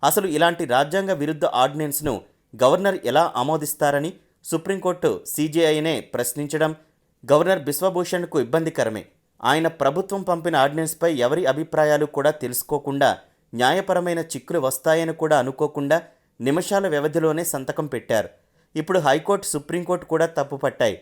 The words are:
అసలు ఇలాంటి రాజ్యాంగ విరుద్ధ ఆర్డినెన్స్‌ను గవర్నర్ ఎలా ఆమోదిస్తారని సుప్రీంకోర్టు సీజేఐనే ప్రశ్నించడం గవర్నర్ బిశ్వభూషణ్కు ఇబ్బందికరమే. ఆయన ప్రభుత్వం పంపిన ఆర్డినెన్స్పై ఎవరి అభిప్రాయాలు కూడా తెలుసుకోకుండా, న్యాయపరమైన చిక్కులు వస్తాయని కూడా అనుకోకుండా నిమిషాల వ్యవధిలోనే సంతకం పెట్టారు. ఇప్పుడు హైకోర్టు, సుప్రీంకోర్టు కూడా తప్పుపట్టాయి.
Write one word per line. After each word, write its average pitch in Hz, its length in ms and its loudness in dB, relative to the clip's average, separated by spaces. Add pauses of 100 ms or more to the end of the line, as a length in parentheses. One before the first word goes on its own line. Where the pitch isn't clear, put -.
అసలు 190 240 2
ఇలాంటి 170 380 2
రాజ్యాంగ 156 480 0
విరుద్ధ 151 320 -4
ఆర్డినెన్స్‌ను 143 680 0 (420)
గవర్నర్ 170 500 4
ఎలా 147 320 2
ఆమోదిస్తారని 147 720 0 (340)
సుప్రీంకోర్టు 180 680 -2 (160)
సీజేఐనే 156 760 0
ప్రశ్నించడం 147 760 -4 (480)
గవర్నర్ 160 380 4
బిశ్వభూషణ్కు 175 800 -2
ఇబ్బందికరమే. 123 600 -2 (380)
ఆయన 147 280 2
ప్రభుత్వం 175 540 -2
పంపిన 170 340 -2
ఆర్డినెన్స్పై 156 580 0
ఎవరి 139 320 0
అభిప్రాయాలు 151 600 2
కూడా 143 240 0
తెలుసుకోకుండా, 139 800 -2 (420)
న్యాయపరమైన 175 680 0
చిక్కులు 165 380 -6
వస్తాయని 160 540 0
కూడా 156 260 2
అనుకోకుండా 143 600 0 (420)
నిమిషాల 175 480 0
వ్యవధిలోనే 156 560 0
సంతకం 147 420 -4
పెట్టారు. 113 420 -2 (460)
ఇప్పుడు 156 240 0
హైకోర్టు, 151 480 2
సుప్రీంకోర్టు 165 600 -4
కూడా 160 200 0
తప్పుపట్టాయి. 139 760 -2